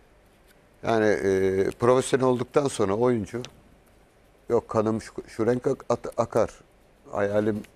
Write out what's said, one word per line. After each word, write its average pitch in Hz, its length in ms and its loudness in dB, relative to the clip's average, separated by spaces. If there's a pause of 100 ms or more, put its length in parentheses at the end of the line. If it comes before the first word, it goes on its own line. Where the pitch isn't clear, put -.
(840)
Yani, 110 240 2
e, 95 640 2
profesyonel 127 560 2
olduktan 127 420 0
sonra 98 260 0
oyuncu, 117 480 -2 (1080)
"Yok 117 200 0
kanım 110 340 0
şu, - 100 -18 (140)
şu - 200 -4
renk 123 200 0
ak-, 135 220 -4
at-, - 320 -4
akar, 113 300 0 (600)
hayalim 104 520 -2 (140)